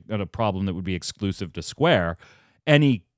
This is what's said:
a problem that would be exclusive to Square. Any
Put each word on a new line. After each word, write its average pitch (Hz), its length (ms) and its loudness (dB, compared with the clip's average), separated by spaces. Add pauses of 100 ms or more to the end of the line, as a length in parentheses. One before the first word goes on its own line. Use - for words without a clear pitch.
(100)
a 101 160 -4
problem 98 400 -2
that 92 80 -4
would 90 100 -8
be 95 100 -4
exclusive 92 600 -6
to 82 80 -10
Square. 98 540 0 (500)
Any 147 380 4 (140)